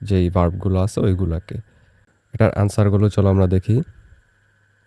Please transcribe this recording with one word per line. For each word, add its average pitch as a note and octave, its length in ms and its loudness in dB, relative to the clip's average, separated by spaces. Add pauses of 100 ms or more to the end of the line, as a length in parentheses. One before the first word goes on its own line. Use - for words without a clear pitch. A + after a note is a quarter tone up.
যেই F#2 280 0
ভার্বগুলো F#2 500 0
আছে F#2+ 200 -2
ওইগুলোকে। F2+ 580 -2 (760)
এটার - 200 2
আনসারগুলো G2+ 540 2
চলো G2 200 0
আমরা F#2+ 180 4
দেখি। G2+ 360 0 (1040)